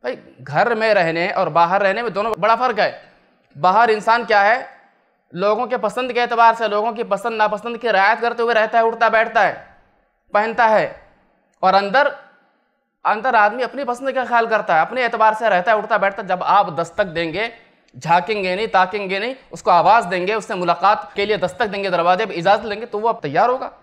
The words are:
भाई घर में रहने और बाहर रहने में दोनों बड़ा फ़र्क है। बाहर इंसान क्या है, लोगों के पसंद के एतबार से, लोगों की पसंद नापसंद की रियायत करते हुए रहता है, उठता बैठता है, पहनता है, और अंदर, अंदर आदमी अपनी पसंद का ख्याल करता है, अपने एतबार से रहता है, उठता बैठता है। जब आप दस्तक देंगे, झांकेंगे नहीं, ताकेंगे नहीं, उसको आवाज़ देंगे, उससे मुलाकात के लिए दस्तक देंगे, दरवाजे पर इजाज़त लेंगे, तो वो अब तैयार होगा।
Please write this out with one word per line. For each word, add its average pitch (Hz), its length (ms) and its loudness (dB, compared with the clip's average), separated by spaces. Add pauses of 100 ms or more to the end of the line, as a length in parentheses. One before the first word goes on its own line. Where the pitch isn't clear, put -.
भाई 247 140 -8 (240)
घर 160 340 0
में 220 200 0
रहने 170 360 0
और 180 200 -2
बाहर 170 320 2
रहने 196 200 0
में 226 100 -6
दोनों 208 260 -4
बड़ा 220 180 2
फ़र्क 240 220 -2
है। 165 100 2 (680)
बाहर 190 360 4
इंसान 226 340 0
क्या 208 160 4
है, 214 160 4 (760)
लोगों 208 340 -2
के 240 120 -4
पसंद 247 340 -4
के 240 80 -2
एतबार 233 340 4
से, 226 140 -4
लोगों 208 240 -2
की 220 120 -6
पसंद 196 300 -4
नापसंद 214 420 -2
की 233 140 -2
रियायत 202 280 2
करते 233 240 -2
हुए 233 100 0
रहता 220 240 2
है, 226 80 4
उठता 226 240 0
बैठता 226 320 2
है, 175 120 2 (800)
पहनता 220 340 2
है, 202 280 2 (680)
और 185 120 4
अंदर, 202 360 2 (920)
अंदर 220 320 -2
आदमी 214 260 2
अपनी 240 220 -6
पसंद 247 260 -6
का 254 140 -2
ख्याल 233 220 0
करता 202 280 0
है, 160 60 4
अपने 240 240 -2
एतबार 220 300 2
से 226 140 0
रहता 185 220 2
है, 220 60 4
उठता 208 200 -2
बैठता 196 240 -2
है। 196 60 -12
जब 180 180 -2
आप 175 300 2
दस्तक 170 380 -4
देंगे, 170 360 -4 (460)
झांकेंगे 185 600 -2
नहीं, 220 140 -4
ताकेंगे 196 500 -2
नहीं, 247 160 -6 (180)
उसको - 180 -2
आवाज़ 185 360 4
देंगे, 185 280 -4
उससे 208 220 -6
मुलाकात 180 580 0
के 202 100 -2
लिए 208 140 -2
दस्तक 180 280 -4
देंगे, 196 240 -6
दरवाजे 180 340 0
पर 196 80 -10
इजाज़त 190 320 2
लेंगे, 214 200 -8
तो 208 140 -8
वो 220 100 -2
अब 220 120 -4
तैयार 165 280 0
होगा। 254 220 -4 (120)